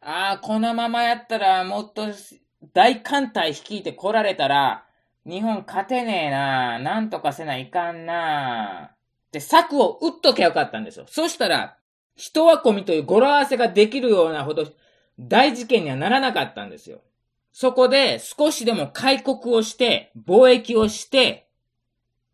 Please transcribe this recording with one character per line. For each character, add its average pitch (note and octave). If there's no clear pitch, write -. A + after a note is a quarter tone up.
「あ F#3+
ー、 -
こ A3
の A#3
ま A#3
ま A#3
や A#3
っ A#3
た A3
ら F#3+
も G3+
っ -
と G#3+
大 A#3
艦 C#4
隊 E3
率 -
い G3
て E3
来 G3
ら A3+
れ G3+
た C#3+
ら、 C3+
日 F3+
本 G#3+
勝 F#3+
て B3
ね G3
え C#3+
な、 C3
な E3+
ん A3
と E3
か C#3+
せ D#3+
な C#3
い C3
か F3
ん E3
な」 C3+
っ -
て D3
策 D4
を F3+
打 E4+
っ -
と C#4
き A3
ゃ F3
よ E3
か D#3
っ -
た A2
ん G#2+
で F2
す -
よ。 -
そ D#4+
し -
た A3
ら、 C3+
一 -
運 D#4
び G3
と F#3
い D#3
う C#3+
語 F#3+
呂 C4+
合 C#4+
わ C#4+
せ C4+
が A#3
で G#3
き B3+
る B3
よ F#3
う D#3+
な D3
ほ D3+
ど D#3
大 A3+
事 B3
件 A3
に C#3+
は C3
な D3+
ら B3+
な B3+
か D#3
っ -
た G2+
ん G2
で D#2
す -
よ。 -
そ B3+
こ B3+
で B3
少 -
し A#3+
で A3+
も D#3+
開 C4+
国 C4+
を A3
し A3
て、 A#3
貿 A#3+
易 B3
を A3
し -
て、 B3